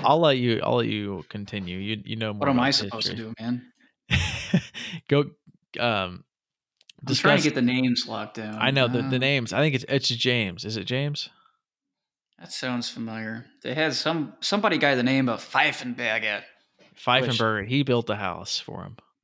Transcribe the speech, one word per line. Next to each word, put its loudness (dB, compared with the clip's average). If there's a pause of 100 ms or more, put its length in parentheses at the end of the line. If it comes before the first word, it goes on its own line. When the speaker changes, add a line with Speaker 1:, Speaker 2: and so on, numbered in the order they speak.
Speaker 1:
I'll 6
let 6
you, 2
I'll 2
let 2
you -4
continue. -8
You, -6
you -8
know -4
Speaker 2:
What -8
Speaker 1:
more 0
Speaker 2:
am 4
Speaker 1:
about 2
Speaker 2:
I 2
Speaker 1:
the 2
Speaker 2:
supposed -2
to -4
Speaker 1:
history. -8
Speaker 2:
do, -12
man? -4 (380)
Speaker 1:
<laughs> -2
Go, 4 (600)
um, -2 (840)
Speaker 2:
I'm 0
trying 6
to 4
Speaker 1:
discuss 2
Speaker 2:
get 4
the 0
names 2
locked -8
down. -8
Speaker 1:
I 2
know 4
the, 2
the 0
Speaker 2:
Um, 2
Speaker 1:
names. 0
I 0
think 2
it's, -2
it's 0
James. 0
Is -6
it -6
James? -4 (1080)
Speaker 2:
That -18
sounds -4
familiar. -10 (180)
They -6
had 0
some, -2
somebody 0
guy 4
the 2
name 4
of -2
Pfeifenberger. 0 (520)
Speaker 1:
Pfeifenberger. 2
Speaker 2:
Which -6
Speaker 1:
He 2
built 2
the -2
house -4
for -12
him. -14 (280)